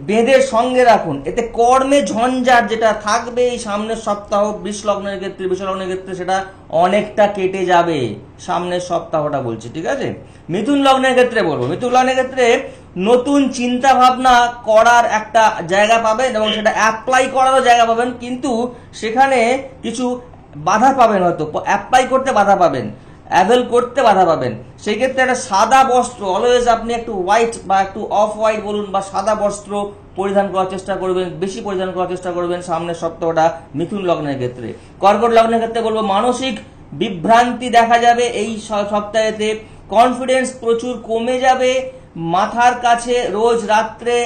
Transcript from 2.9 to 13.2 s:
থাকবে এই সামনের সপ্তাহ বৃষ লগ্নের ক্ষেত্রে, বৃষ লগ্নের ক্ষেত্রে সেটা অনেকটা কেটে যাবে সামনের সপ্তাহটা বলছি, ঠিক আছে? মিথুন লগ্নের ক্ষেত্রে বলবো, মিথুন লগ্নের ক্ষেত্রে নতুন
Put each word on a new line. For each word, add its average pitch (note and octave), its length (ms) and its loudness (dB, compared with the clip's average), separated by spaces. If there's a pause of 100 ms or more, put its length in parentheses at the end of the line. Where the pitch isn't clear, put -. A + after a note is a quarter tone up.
থাকবে A#3 560 -2
এই A#3+ 100 -4
সামনের G#3+ 380 -6
সপ্তাহ G#3 560 -2
বৃষ G3+ 340 -8
লগ্নের G3 300 -4
ক্ষেত্রে, F#3 320 -8
বৃষ F#3 140 -4
লগ্নের F#3+ 260 -6
ক্ষেত্রে F#3 260 -8
সেটা F#3 300 -4 (240)
অনেকটা G3 580 2
কেটে F#3+ 400 -2
যাবে E3 480 0 (240)
সামনের F3+ 420 -4
সপ্তাহটা D3+ 600 -4
বলছি, A#2 340 -8
ঠিক E3 120 -8
আছে? A#3 280 -4 (360)
মিথুন C4+ 320 0
লগ্নের C4 300 4
ক্ষেত্রে A#3+ 300 2
বলবো, C3+ 240 -2
মিথুন A#3 260 -4
লগ্নের B3+ 240 2
ক্ষেত্রে B3+ 520 0 (300)
নতুন B3 500 2